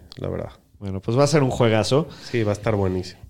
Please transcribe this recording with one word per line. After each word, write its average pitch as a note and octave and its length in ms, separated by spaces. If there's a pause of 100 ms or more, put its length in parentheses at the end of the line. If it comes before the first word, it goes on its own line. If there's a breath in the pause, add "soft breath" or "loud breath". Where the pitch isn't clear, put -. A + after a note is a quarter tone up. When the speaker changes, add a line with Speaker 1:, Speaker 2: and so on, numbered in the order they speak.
(160)
Speaker 1:
la F#2+ 120
verdad. F2+ 220 (300)
Speaker 2:
Bueno, F#2+ 220
pues A#2 140
va C#3 80
a C#3+ 40
ser C#3+ 160
un B2+ 80
juegazo. A#2 580 (220 loud breath)
Speaker 1:
Sí, A#2+ 100
va G#2 100
a G2 40
estar A2 200
buenísimo. F#2 540